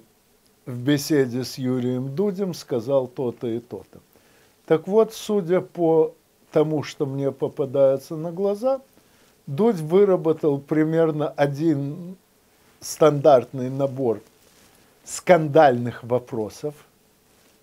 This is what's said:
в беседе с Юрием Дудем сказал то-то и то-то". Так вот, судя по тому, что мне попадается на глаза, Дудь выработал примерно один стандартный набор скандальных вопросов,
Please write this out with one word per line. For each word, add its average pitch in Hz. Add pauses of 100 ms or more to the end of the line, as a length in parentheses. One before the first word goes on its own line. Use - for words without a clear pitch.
(680)
в 123
беседе 135
с -
Юрием 127
Дудем 190
сказал 127
то-то 123
и 117
то-то". - (680)
Так 160
вот, 220
судя 185
по 160 (360)
тому, 156
что -
мне 135
попадается 139
на 165
глаза, 208 (640)
Дудь 196
выработал 160
примерно 156
один 147 (640)
стандартный 139
набор 131 (800)
скандальных 147
вопросов, 123 (880)